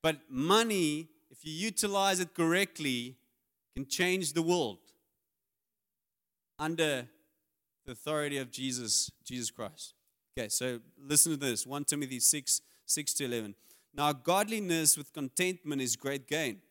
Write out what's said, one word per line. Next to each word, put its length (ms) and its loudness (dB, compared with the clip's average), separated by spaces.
But 300 -2
money, 760 2
if 160 -20
you 80 -10
utilize 680 0
it 140 -4
correctly, 840 0
can 100 -6
change 480 0
the 80 2
world 380 2
under 500 0
the 60 -12
authority 460 -2
of 120 -6
Jesus, 640 -2
Jesus 280 -8
Christ. 420 -12
Okay, 140 -6
so 320 -2
listen 360 2
to 40 -2
this, 300 -2
One 180 -6
Timothy 340 -4
six, 420 2
six 260 -2
to 120 -2
eleven. 280 -4
"Now 180 2
godliness 840 2
with 160 -14
contentment 680 -2
is 120 -2
great 320 -6
gain. 440 -2